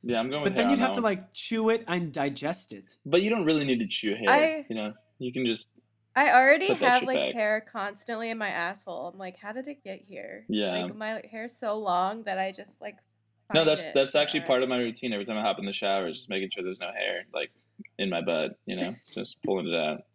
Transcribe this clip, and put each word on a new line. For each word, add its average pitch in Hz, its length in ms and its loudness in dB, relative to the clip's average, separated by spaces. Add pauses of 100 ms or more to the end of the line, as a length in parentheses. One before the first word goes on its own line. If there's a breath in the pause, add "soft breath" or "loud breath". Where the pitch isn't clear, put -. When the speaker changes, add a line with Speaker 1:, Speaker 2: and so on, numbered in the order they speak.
Speaker 1:
Yeah, 120 140 0
I'm 123 120 -2
going 196 120 -2
with 202 100 0
Speaker 2:
But 196 40 -2
then 233 80 2
Speaker 1:
hair 254 120 4
Speaker 2:
you'd 240 60 2
Speaker 1:
on 262 60 2
Speaker 2:
have - 80 -2
Speaker 1:
that 247 40 -2
Speaker 2:
to, - 40 -2
Speaker 1:
one. 214 120 4
Speaker 2:
like, - 160 -16
chew 220 380 0
it 226 160 2
and 170 260 -2
digest 143 600 -4
it. - 240 -16 (100)
Speaker 1:
But 170 160 6
you 208 80 2
don't 220 140 0
really 151 200 4
need 131 140 2
to 110 80 0
chew - 300 -2
hair, 208 120 0
Speaker 3:
I 302 400 4
Speaker 1:
you - 60 -6
know? 214 200 -4 (260)
You 127 120 -6
can 127 140 0
just - 280 -2 (420)
Speaker 3:
I 285 160 6
already 277 340 6
Speaker 1:
put 403 140 2
that 262 80 4
Speaker 3:
have, 247 140 6
Speaker 1:
shit - 40 -4
Speaker 3:
like, 262 120 0
Speaker 1:
back. - 160 -2
Speaker 3:
hair 214 260 0
constant's 202 400 -8
constantly 226 300 -8
in 226 60 -6
my 214 120 -4
asshole. 175 580 -6
I'm 180 120 -12
like, 185 200 -12
"How 208 140 -12
did 262 160 -10
it 285 160 -14
get 196 180 -14
here?" 196 460 -16
Speaker 1:
Yeah. 104 240 0 (100)
Speaker 3:
Like, 90 140 -8
my 214 340 -8
hair's 226 260 -12
so 214 220 -4
long 196 460 0
that 190 120 -2
I 190 140 -2
just, 196 300 -18
like, 208 160 -14 (580)
Speaker 1:
No, 160 60 8
Speaker 3:
find 160 80 6
Speaker 1:
that's, 151 180 4
Speaker 3:
it - 80 -8
Speaker 1:
that's 135 220 4
actually 147 240 2
Speaker 3:
wherever. - 140 -8
Speaker 1:
part 127 100 4
of 131 60 -2
my 123 80 2
routine. 120 340 -2
Every 101 120 -2
time 107 140 -2
I 107 40 -2
hop 98 180 2
in 95 60 -6
the 98 60 -4
shower, 98 380 0
just - 180 -12
making 95 220 -2
sure 90 140 -6
there's 92 160 -6
no 90 120 -6
hair, 95 400 -4
like, - 200 -4 (480)
in 95 100 0
my 85 120 0
butt, 78 440 0
you 92 100 -6
know? 90 180 -4 (100)
Speaker 3:
<laughs> - 100 -20
Speaker 1:
Just - 300 -10
pulling 92 240 -2
it 82 60 -2
out. 78 280 -2 (120)